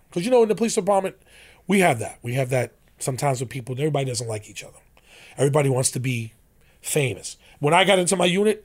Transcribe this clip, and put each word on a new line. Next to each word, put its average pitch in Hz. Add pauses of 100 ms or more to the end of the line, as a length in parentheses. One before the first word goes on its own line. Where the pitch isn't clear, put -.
(100)
'Cause, 175
you 247
know, 240
in 220
the 208
police 214
department, 190 (520)
we 196
have 147
that. -
We 123
have 131
that 127 (260)
sometimes 131
with 123
people, 127
everybody 147
doesn't 120
like 104
each -
other. - (600)
Everybody 139
wants 131
to 131
be 120 (500)
famous. - (240)
When 147
I 185
got 190
into 180
my 180
unit, 208